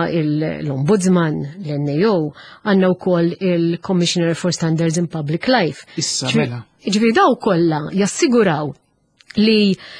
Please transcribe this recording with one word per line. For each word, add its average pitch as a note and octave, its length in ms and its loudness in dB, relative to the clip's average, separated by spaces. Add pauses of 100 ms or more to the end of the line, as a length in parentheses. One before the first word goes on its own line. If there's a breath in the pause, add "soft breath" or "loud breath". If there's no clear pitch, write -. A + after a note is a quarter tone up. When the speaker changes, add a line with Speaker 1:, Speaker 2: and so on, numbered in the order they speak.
Speaker 1:
il-, D#3 480 -2
l-Ombudsman, D#3+ 800 0 (180)
l-N D3 320 -6
A C#3+ 160 -2
O, E3+ 280 0 (280 loud breath)
għandna F#3+ 320 2
wkoll F3 420 0
il-Commissioner E3+ 1000 0
for E3+ 200 -2
Standards E3 440 -2
in F3 80 0
Public D#3 400 -6
Life. G#3 460 0
Speaker 2:
Issa, - 340 -6
Speaker 1:
Ġifieri C#3 220 0
Speaker 2:
mela. A#2+ 160 -10 (160)
Speaker 1:
ġifieri A3 340 0
daw D#4 240 4
kollha E3+ 420 2 (100)
jassiguraw F#3+ 840 0 (580)
li G#3 420 4 (260 loud breath)